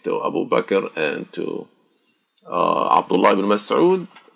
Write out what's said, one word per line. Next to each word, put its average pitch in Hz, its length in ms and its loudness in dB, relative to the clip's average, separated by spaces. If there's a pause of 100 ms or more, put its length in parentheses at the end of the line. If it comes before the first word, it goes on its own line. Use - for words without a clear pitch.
to - 220 -4
Abu - 220 -4
Bakr - 480 0
and - 380 -4
to, - 340 -8 (800)
uh, 85 480 2
Abdullah 98 340 2
ibn 98 140 0
Mas'ud. 156 640 2 (280)